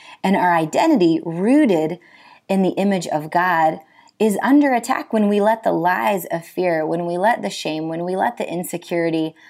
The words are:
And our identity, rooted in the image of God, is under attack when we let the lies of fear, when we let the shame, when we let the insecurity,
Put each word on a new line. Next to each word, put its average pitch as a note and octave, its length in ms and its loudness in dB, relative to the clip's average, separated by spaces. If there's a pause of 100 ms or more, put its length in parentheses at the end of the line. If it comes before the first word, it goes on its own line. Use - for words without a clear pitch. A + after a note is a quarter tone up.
(220)
And F#3+ 140 2
our F3+ 180 2
identity, E3+ 680 2
rooted F3 760 2 (500)
in F#3+ 120 2
the F#3 100 2
image F#3+ 360 0
of D#3 220 -4
God, E3+ 520 0 (380)
is G#3 220 2
under C#4 320 4
attack - 380 -4
when G#3+ 160 2
we G#3 140 2
let A3 220 2
the F#3+ 100 0
lies F3+ 580 0
of E3 140 -6
fear, E3+ 400 -2
when E3+ 200 -4
we F3 120 -4
let G#3+ 240 0
the G3+ 80 -6
shame, D#3+ 400 -6
when E3 160 -8
we F#3 100 -6
let G3 220 -2
the F#3 120 -8
insecurity, E3+ 840 -4 (140)